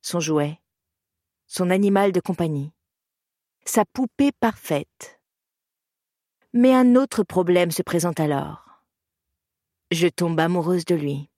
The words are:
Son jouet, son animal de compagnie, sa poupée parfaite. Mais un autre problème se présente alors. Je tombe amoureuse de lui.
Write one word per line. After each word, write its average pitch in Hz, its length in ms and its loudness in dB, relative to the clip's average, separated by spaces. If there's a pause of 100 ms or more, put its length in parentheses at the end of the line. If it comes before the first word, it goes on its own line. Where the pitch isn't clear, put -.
Son - 180 -6
jouet, 151 420 -2 (840)
son 180 240 -4
animal 196 400 2
de 185 80 -2
compagnie, 156 540 -4 (920)
sa 208 200 0
poupée 269 480 -2
parfaite. - 880 -6 (1300)
Mais 254 220 6
un 247 220 6
autre 262 260 0
problème 175 480 2
se 175 120 -6
présente 170 360 -2
alors. 147 640 -4 (1120)
Je 170 160 0
tombe 165 320 -2
amoureuse 170 440 0
de 175 120 0
lui. 143 420 -6